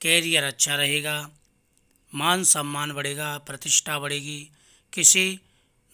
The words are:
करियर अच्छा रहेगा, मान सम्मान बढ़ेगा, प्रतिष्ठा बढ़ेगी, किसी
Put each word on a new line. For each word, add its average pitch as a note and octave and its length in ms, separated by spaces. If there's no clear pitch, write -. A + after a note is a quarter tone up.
करियर E3 440
अच्छा C#3+ 320
रहेगा, D3 540
मान E3+ 320
सम्मान D3 480
बढ़ेगा, C#3+ 460
प्रतिष्ठा D3 600
बढ़ेगी, C#3+ 400
किसी F#3+ 480